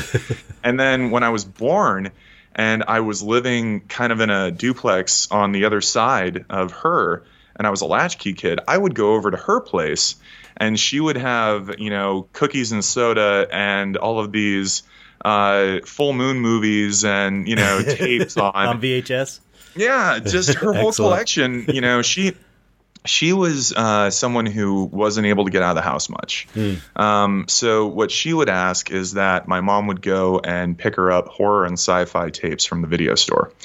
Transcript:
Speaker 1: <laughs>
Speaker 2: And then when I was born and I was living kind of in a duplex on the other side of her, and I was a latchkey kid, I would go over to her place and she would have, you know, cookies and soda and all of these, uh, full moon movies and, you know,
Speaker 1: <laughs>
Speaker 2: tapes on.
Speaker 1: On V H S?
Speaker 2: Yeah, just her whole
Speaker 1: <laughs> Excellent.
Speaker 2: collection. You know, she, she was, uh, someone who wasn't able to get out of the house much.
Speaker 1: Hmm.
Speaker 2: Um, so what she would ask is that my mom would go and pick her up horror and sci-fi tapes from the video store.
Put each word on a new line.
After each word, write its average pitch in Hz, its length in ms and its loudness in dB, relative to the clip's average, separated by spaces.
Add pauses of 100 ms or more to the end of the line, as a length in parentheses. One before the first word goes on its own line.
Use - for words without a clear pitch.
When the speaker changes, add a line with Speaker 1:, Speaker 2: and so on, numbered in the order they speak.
(160)
Speaker 1:
<laughs> - 200 -4 (280)
Speaker 2:
And 123 160 2
then 131 320 2
when 120 100 2
I 117 80 2
was 107 160 -2
born 107 640 0 (460)
and 110 320 0
I 113 140 2
was 104 200 -2
living 113 600 0
kind 120 300 -2
of 110 80 0
in 110 120 2
a 95 180 2
duplex 98 800 0
on 101 220 2
the 98 140 2
other 107 140 2
side 98 720 0
of 92 220 -2
her, 104 520 0 (320)
and 107 120 -2
I - 20 2
was 98 120 -2
a 80 40 -2
latchkey 104 480 -2
kid, 85 340 -2
I 143 80 2
would 196 200 0
go 107 180 2
over 104 160 0
to 90 80 -2
her 226 220 0
place 78 560 -2 (420)
and 110 220 0
she 135 200 0
would 151 180 0
have, 110 600 -2
you 107 140 -6
know, 98 420 -2
cookies 131 380 -2
and 104 120 -2
soda 107 680 2
and 98 460 -2
all 113 220 -2
of 104 120 -4
these, 98 500 0 (420)
uh, 101 600 2
full 143 280 -2
moon 131 260 0
movies 107 640 2
and, 98 420 0
you 113 100 -2
know, 98 260 2
Speaker 1:
<laughs> 123 40 -6
Speaker 2:
tapes 123 480 -2
on. 101 200 2
Speaker 1:
On 117 240 0
V 127 140 -2
H 127 180 -4
S? 131 300 -4 (340)
Speaker 2:
Yeah, 202 420 2
just 139 380 0
her 202 180 0
whole 214 140 2
Speaker 1:
<laughs> - 20 2
Excellent. 214 60 0
Speaker 2:
collection. 151 720 2
You 135 140 0
know, 123 200 4
she, 185 340 0 (720)
she 165 280 2
was, 165 380 0
uh, 104 380 2
someone 120 380 0
who 98 380 0
wasn't 104 420 0
able 101 180 2
to 95 60 -2
get 92 100 2
out 90 100 2
of 85 40 0
the 82 80 0
house 69 260 -2
much. - 460 -8
Speaker 1:
Hmm. 107 180 0 (220)
Speaker 2:
Um, 101 520 2
so 110 380 2
what 101 240 0
she - 240 -2
would 151 160 2
ask 92 400 0
is 95 240 -4
that 95 340 0
my 92 140 0
mom 101 260 0
would 92 140 -4
go 92 380 2
and 87 380 -4
pick - 180 -2
her 92 160 4
up 90 160 2
horror 101 380 2
and 87 80 -2
sci-fi 87 580 0
tapes - 340 -4
from 85 160 -2
the 82 60 -2
video 80 280 0
store. - 360 2 (120)